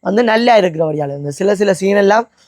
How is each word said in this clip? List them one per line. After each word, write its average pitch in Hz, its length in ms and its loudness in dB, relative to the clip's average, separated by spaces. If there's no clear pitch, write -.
வந்து 208 180 0
நல்லா 233 340 2
இருக்கிற 170 280 0
வழியால, 147 320 -4
இந்த 143 140 -8
சில 196 240 -2
சில 196 200 0
சீன் 196 220 0
எல்லாம் 208 300 2